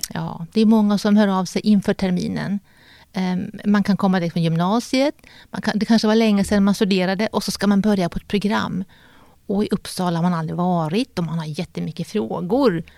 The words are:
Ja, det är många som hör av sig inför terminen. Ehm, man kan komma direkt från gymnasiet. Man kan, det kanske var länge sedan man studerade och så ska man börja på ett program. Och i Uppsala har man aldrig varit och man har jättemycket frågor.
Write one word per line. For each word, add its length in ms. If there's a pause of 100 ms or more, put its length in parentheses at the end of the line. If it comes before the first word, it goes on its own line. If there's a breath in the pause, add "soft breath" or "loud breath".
Ja, 440
det 80
är 40
många 320
som 200
hör 100
av 180
sig 160
inför 320
terminen. 680 (540 soft breath)
Ehm, 380 (140)
man 180
kan 140
komma 220
direkt 140
från 100
gymnasiet. 720 (360 loud breath)
Man 100
kan, 180
det 60
kanske 220
var 80
länge 280
sedan 200
man 120
studerade 520
och 160
så 80
ska 160
man 140
börja 280
på 80
ett 100
program. 560 (640 soft breath)
Och 160
i 80
Uppsala 460
har 60
man 100
aldrig 240
varit 640
och 60
man 140
har 60
jättemycket 600
frågor. 760 (140 soft breath)